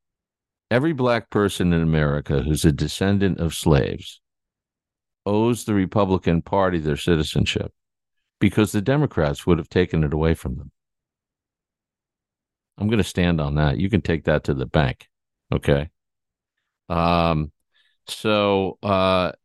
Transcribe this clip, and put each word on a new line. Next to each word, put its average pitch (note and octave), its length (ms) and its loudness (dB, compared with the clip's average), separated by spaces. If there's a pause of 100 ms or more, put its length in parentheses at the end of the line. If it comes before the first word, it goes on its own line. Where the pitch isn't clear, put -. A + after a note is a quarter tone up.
(680)
every C#3 240 0
black B2 360 -2
person F#2+ 440 2
in E2 80 2
America D2 600 0
who's D2 240 -2
a D#2+ 60 8
descendant F#2+ 680 -2
of E2 160 -4
slaves B1 640 0 (1040)
owes A2 400 0
the A2 80 -2
Republican F#2 680 2
Party F#2 380 0
their D2 180 -2
citizenship - 760 0 (640)
because G#2 320 2
the G#2 100 -2
Democrats G2 640 -2
would E2+ 100 4
have D#2 120 -8
taken F2+ 340 0
it D2 100 -2
away D#2+ 220 0
from C2 220 -8
them. C#2 140 -16 (2000)
I'm G2+ 120 -2
gonna A2 140 2
stand F2 380 0
on C#2+ 140 -4
that. D2 240 2
You G2 100 -2
can F#2+ 120 0
take D#2+ 240 -4
that D2+ 200 0
to D2+ 80 -2
the C2 140 -6
bank, - 400 -2 (440)
okay? D2 380 0 (1000)
Um, E2+ 640 0 (560)
so, G2+ 720 -2
uh, F#2+ 520 0 (120)